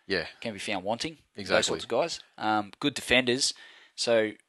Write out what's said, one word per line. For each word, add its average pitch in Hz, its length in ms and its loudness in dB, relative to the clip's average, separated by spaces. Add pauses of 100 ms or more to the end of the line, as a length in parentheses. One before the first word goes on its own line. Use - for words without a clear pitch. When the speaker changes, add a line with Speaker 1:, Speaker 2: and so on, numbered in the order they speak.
Speaker 1:
Yeah. 90 200 -2 (120)
Speaker 2:
can 113 140 -8
be 95 60 -12
found 98 260 -4
wanting, 143 320 -6 (180)
Speaker 1:
Exactly. 92 220 0
Speaker 2:
those - 80 2
sorts - 180 -2
of - 60 -12
guys. 156 300 -2 (180)
Um, 107 420 0
good 135 140 0
defenders. 123 600 2 (420)
So, 110 360 2 (180)